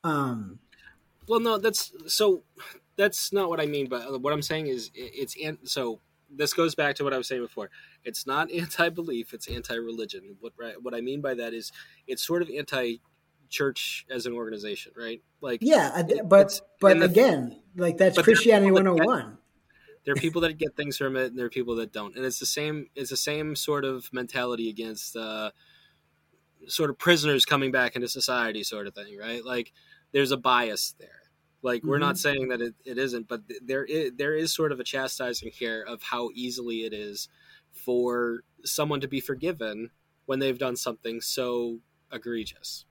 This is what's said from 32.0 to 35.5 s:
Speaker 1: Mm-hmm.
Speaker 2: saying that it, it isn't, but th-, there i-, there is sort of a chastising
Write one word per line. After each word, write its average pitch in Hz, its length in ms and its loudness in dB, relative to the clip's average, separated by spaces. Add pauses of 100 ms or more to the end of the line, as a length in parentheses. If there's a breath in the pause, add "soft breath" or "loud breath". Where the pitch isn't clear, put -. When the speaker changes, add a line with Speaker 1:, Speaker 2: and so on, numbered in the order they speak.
Speaker 1:
Mm-hmm. - 60 -6
Speaker 2:
saying 139 280 0
that 123 120 -2
it, 117 140 -4 (100)
it 127 140 -8
isn't, 120 300 -4
but 110 200 -8
th-, - 160 -12
there 135 260 -4
i-, 151 260 -2
there 147 200 -2
is 160 180 -2
sort 156 180 0
of 127 60 -6
a 123 60 -8
chastising 127 680 -6